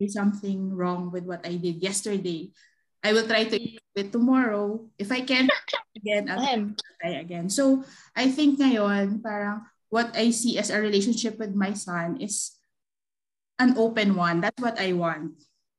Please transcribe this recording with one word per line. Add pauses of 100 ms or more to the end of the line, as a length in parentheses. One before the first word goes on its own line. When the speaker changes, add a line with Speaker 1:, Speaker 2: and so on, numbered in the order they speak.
Speaker 1:
something
wrong
with
what
I
did
yesterday. (500)
I
will
try
to
improve
it
tomorrow. (160)
If
I
can't, (480)
again,
I'll
Speaker 2:
Ahem. (240)
Speaker 1:
try
again.
So, (260)
I
think
ngayon,
parang (240)
what
I
see
as
a
relationship
with
my
son
is (960)
an
open
one.
That's
what
I
want. (400)